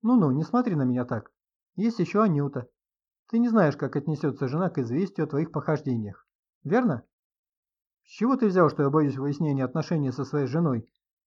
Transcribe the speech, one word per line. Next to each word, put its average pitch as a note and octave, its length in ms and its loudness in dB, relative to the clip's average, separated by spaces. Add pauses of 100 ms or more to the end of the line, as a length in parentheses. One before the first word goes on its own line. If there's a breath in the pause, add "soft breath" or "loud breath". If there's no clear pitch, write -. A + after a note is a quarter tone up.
Ну-ну, A3 280 4
не C#3+ 120 0
смотри A#3+ 320 0
на C#3+ 80 0
меня B2 200 0
так. - 280 -6 (440)
Есть A3+ 240 -2
ещё G3 220 0
Анюта. C#3+ 480 0 (600)
Ты A3+ 100 0
не A#3+ 100 2
знаешь, F3+ 260 4
как C#3 220 -4
отнесётся D3 500 -2
жена D#3+ 220 -2
к - 80 -6
известию D3 480 -2
о C#3 40 -10
твоих D#3 220 -4
похождениях. C3 760 -4 (380)
Верно? F3+ 400 0 (1000)
"С - 40 -20
чего B3+ 260 0
ты B3+ 120 2
взял, F3+ 220 6
что D3 140 -2
я C#3 60 2
боюсь C#3+ 280 2
выяснения C#3+ 460 -2
отношений D3 480 -2
со C3 140 -6
своей C#3+ 220 -4
женой?" C3 420 0 (380)